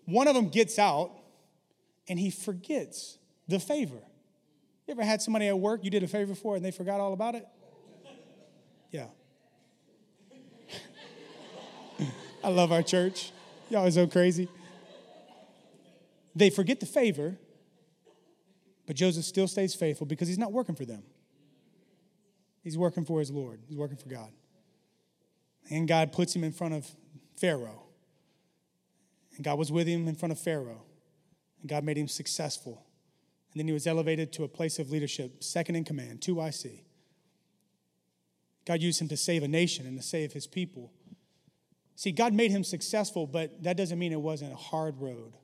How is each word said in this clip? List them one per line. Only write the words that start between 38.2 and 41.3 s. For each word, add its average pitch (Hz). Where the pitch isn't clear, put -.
God 170
used 170
him 160
to 147
save 165
a 143
nation 156
and 127
to 123
save 156
his 139
people. 131